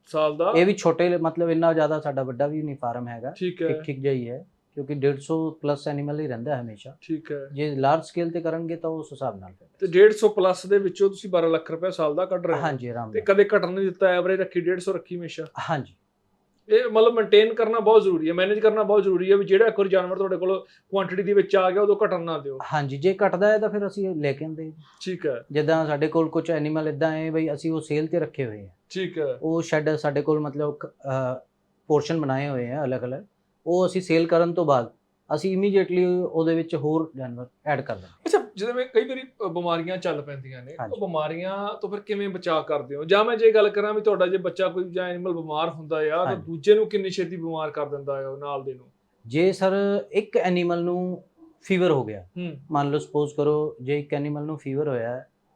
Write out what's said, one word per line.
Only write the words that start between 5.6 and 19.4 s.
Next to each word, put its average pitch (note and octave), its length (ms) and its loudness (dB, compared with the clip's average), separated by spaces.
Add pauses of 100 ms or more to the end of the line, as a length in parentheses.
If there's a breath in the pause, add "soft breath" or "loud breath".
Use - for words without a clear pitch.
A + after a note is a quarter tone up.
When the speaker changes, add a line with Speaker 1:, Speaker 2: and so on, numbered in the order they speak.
Speaker 2:
ਐਨੀਮਲ D3 320 -4
ਹੀ D#3 80 -6
ਰਹਿੰਦਾ B2 320 -4
ਹਮੇਸ਼ਾ। A#2 400 -14
Speaker 1:
ਠੀਕ D3+ 320 -8
ਹੈ। C#3 200 -10
Speaker 2:
ਜੇ D3 220 -4
ਲਾਰਜ C#3 300 2
ਸਕੇਲ E3+ 260 -4
ਤੇ E3+ 100 -6
ਕਰਨਗੇ E3 360 -6
ਤਾਂ E3 140 -6
ਉਸ D#3 220 -8
ਹਿਸਾਬ B2 260 -8
ਨਾਲ F#2 140 -18
ਫਿਰ। - 160 -20 (100)
Speaker 1:
ਤੇ G3 80 -2
ਡੇਢ F#3+ 260 10
ਸੌ G#3+ 160 4
ਪਲੱਸ F#3 380 2
ਦੇ G3+ 120 4
ਵਿੱਚੋਂ G3 300 2
ਤੁਸੀਂ G3 220 -8
ਬਾਰਾਂ E3 200 2
ਲੱਖ D#3+ 200 0
ਰੁਪਏ E3+ 200 -4
ਸਾਲ D#3 240 -2
ਦਾ F3+ 120 0
ਕੱਢ F3+ 200 -4
ਰਹੇ E3+ 80 2
ਹੋ? C#3+ 60 -2
Speaker 2:
ਹਾਂਜੀ, C3+ 280 -4
ਆਰਾਮ A#2 240 -8
Speaker 1:
ਤੇ G#3 80 -2
Speaker 2:
ਨਾਲ। G3+ 140 4
Speaker 1:
ਕਦੇ G3+ 100 8
ਘਟਣ F#3+ 280 2
ਨਹੀਂ G3 120 -2
ਦਿੱਤਾ, F#3+ 220 2
ਐਵਰੇਜ F#3 340 2
ਰੱਖੀ F3+ 200 -2
ਡੇਢ F3+ 180 0
ਸੌ F#3+ 140 -4
ਰੱਖੀ F3 240 -8
ਹਮੇਸ਼ਾ? D#3+ 280 -10 (260)
Speaker 2:
ਹਾਂਜੀ। C#3+ 240 -4 (760)
Speaker 1:
ਇਹ A3+ 220 4
ਮਤਲਬ A3+ 240 6
ਮੇਨਟੇਨ A3 400 6
ਕਰਨਾ A3+ 260 0
ਬਹੁਤ G#3+ 220 8
ਜ਼ਰੂਰੀ E3 260 2
ਹੈ, E3+ 40 0
ਮੈਨੇਜ F#3+ 260 2
ਕਰਨਾ G#3+ 240 4
ਬਹੁਤ G3+ 200 4
ਜ਼ਰੂਰੀ F#3 280 2
ਹੈ G3 60 8
ਵੀ G3 80 2